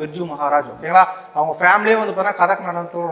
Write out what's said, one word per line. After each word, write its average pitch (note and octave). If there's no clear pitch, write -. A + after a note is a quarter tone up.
பிர்ஜு D#3
மகாராஜ். C#3+
ஓகேங்களா? F3
அவங்க D#3
ஃபேமிலியே G#3
வந்து G3+
பாத்தீங்கன்னா F#3+
கதக் G3
நடனத்துல E3+